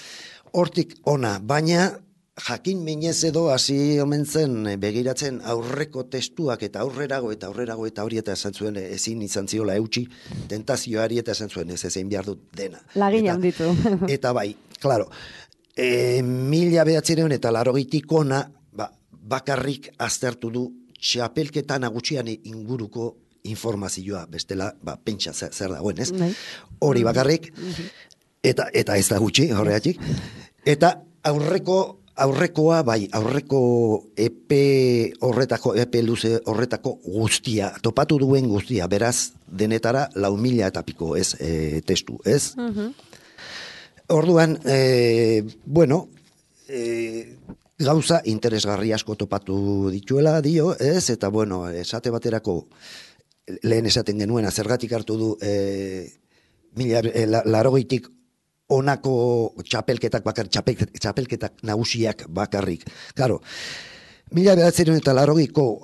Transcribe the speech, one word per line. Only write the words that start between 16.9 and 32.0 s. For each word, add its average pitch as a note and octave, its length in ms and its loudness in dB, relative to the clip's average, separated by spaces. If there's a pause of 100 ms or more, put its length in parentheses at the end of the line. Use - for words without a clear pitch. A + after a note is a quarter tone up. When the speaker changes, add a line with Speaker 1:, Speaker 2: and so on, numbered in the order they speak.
Speaker 1:
eta A#2+ 200 0
laurogeitik B2+ 580 0
hona, C#3+ 400 2 (220)
ba, - 180 -10 (220)
bakarrik C3 840 -4
aztertu A#2+ 520 -4
du B2 220 -6 (260)
txapelketa C#3+ 800 -4
nagusian A#2+ 500 -4
inguruko A2+ 880 -8 (280)
informazioa, G2+ 800 -6
bestela, F#2+ 560 -6
ba, D2+ 140 -10
pentsa - 360 -8
zer, - 200 -10
zer F#2+ 180 -6
dagoen, E2+ 280 -4
ez? C3+ 140 -4
Speaker 2:
Bai. F#3 220 -2 (460)
Speaker 1:
Hori C#3 200 2
Speaker 2:
Mhm. A#2 60 2
Speaker 1:
bakarrik, C3 500 2
Speaker 2:
Mhm. E3+ 300 -10 (560)
Speaker 1:
eta, B2+ 300 2
eta G#2 240 2
ez G2 120 2
da G2+ 100 2
gutxi, B2+ 340 4
horregatik. G#2+ 460 2 (680)
Eta D3+ 380 6 (200)
aurreko, D#3 800 0 (160)